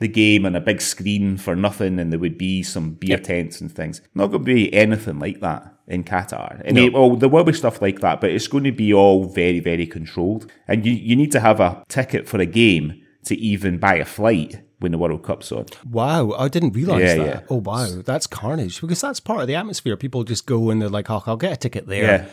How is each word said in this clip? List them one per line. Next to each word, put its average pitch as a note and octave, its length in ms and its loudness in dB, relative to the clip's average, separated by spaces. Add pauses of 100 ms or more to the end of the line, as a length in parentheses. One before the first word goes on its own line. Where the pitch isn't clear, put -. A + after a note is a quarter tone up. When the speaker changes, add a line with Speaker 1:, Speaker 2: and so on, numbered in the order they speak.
Speaker 1:
the A2 80 -2
game G#2+ 380 4
on F2+ 100 0
a E2 60 -2
big G#2 180 0
screen G2+ 560 -2
for G2 180 -4
nothing, F#2+ 460 0
and E2+ 100 -2
there E2 80 -2
would E2+ 200 -4
be F#2 240 -2
some D#2+ 300 -6
beer F#2+ 260 -2
Speaker 2:
Yeah. - 40 -12
Speaker 1:
tents F2 380 -4
and E2 100 -10
things. D#2+ 300 -10 (140)
Not G2 140 0
gonna D3+ 160 -4
be B2 280 2
anything G#2+ 460 2
like D2 220 -8
that E2 300 -6 (160)
in F2 180 -6
Qatar. - 640 -8
I - 60 -2
Speaker 2:
No. B2 80 6
Speaker 1:
mean, B2 140 4
well, B2 220 6
there C3 120 4
will D#3+ 160 6
be E3 80 4
stuff - 300 -2
like G2 180 0
that, E2 220 0
but G2 80 2
it's G#2 160 -2
gonna C#3 260 0
be G#2+ 220 2
all G2 300 6
very, F2 360 0
very E2+ 260 -2
controlled, F2 600 -6 (200)
and G#2 200 0
you, A#2+ 60 2
you A#2 240 0
need C#3+ 160 2
to B2+ 80 2
have A2 200 4
a F2+ 300 0
ticket - 360 -4
for G#2 140 -2
a F2+ 60 2
game E2+ 480 2 (320)
to A2 120 -4
even G2 380 -2
buy F#2+ 200 4
a D2+ 100 -2
flight G#2 540 -2 (200)
when F2+ 120 -2
the E2 60 -2
World D#2+ 260 -2
Cup's - 260 -8
on. - 160 -6 (240)
Speaker 2:
Wow, A#2+ 480 0
I C3 80 -2
didn't D3 260 0
realise C3+ 300 0
Speaker 1:
Yeah, F2+ 140 4
Speaker 2:
that. D#2 100 0
Speaker 1:
yeah. C#2 140 -6 (100)
Speaker 2:
Oh, C3+ 60 0
wow, A2 320 -4 (160)
that's C#3 240 -4
carnage. A2 520 -6
Because E3+ 200 -4
that's C#4 180 -6
part A3 220 -4
of B2 80 -4
the C#3+ 80 -2
atmosphere. B2+ 400 -6
People B2+ 260 -6
just A2+ 240 -6
go A2+ 240 0
and A2 100 0
they're G#2+ 80 -2
like, G#2 220 -6
"Oh, G#2+ 160 -4
I'll A2+ 100 -2
get F3 160 -4
a C3+ 40 -6
ticket - 320 -8
there." G2 160 -2
Speaker 1:
Yeah. F#2+ 280 4